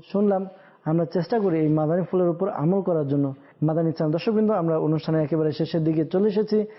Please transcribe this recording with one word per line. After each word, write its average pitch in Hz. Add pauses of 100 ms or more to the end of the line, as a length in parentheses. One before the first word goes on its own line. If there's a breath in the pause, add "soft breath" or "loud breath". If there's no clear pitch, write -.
(120)
শুনলাম। 196 (380 loud breath)
আমরা 165
চেষ্টা 180
করি 175
এই 156
মাদানী 156
ফুলের 180
উপর 175
আমল 180
করার 165
জন্য। 139 (300 loud breath)
মাদানী 160
চ্যানেল 156
দর্শকবৃন্দ, 214
আমরা 165
অনুষ্ঠানের 160
একেবারে 156
শেষের 160
দিকে 156
চলে 190
এসেছি। 208 (140 loud breath)